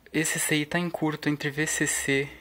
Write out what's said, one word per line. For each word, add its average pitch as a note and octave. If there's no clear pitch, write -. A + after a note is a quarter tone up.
esse D#3
C D#3
I D3
tá D#3+
em F3
curto D3+
entre D3
V D3
C D3+
C C#3